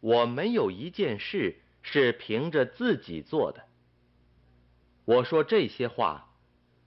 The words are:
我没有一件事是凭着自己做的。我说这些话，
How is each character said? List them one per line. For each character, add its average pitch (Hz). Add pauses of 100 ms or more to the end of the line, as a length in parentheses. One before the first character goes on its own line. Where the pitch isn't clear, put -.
我 117
没 143
有 151
一 113
件 131
事 127 (240)
是 131
凭 127
着 143
自 220
己 82
做 123
的。 - (1400)
我 123
说 156
这 170
些 120
话， 85 (580)